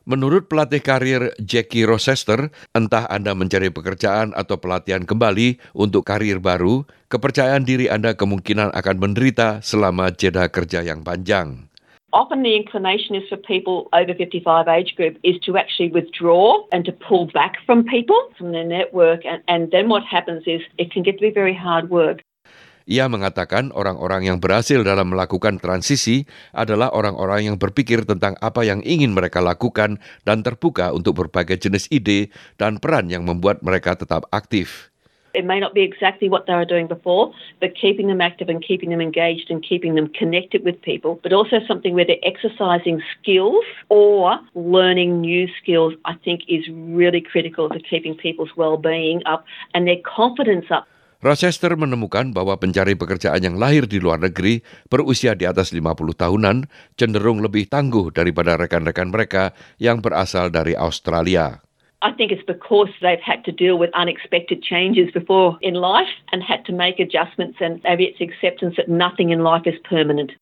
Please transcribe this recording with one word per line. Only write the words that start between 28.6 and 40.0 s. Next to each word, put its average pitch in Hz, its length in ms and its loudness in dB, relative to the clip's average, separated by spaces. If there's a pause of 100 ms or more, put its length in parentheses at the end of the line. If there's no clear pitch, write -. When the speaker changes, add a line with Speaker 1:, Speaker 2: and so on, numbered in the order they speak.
Speaker 1:
yang 101 160 -2
ingin 139 320 2
mereka 90 240 0
lakukan 104 640 0 (260)
dan 110 140 2
terbuka 117 500 -2
untuk 85 320 -2
berbagai 90 380 -2
jenis 98 320 -2
ide 101 400 0 (260)
dan 104 220 -2
peran 139 260 0
yang 87 160 -6
membuat 87 400 0
mereka 90 320 0
tetap 82 380 -4
aktif. - 580 -6 (400)
Speaker 2:
It 180 160 -2
may 190 140 0
not 196 160 -2
be 196 80 4
exactly 190 420 -2
what 185 220 0
they 175 80 2
were 170 100 0
doing 170 220 0
before, 180 420 0 (320)
but 180 140 -4
keeping 196 340 0
them 185 80 0
active 175 320 -2
and 165 80 -4
keeping 180 320 -4
them 170 80 0
engaged 165 540 -2
and 165 100 -6
keeping 170 320 -2
them 156 160 0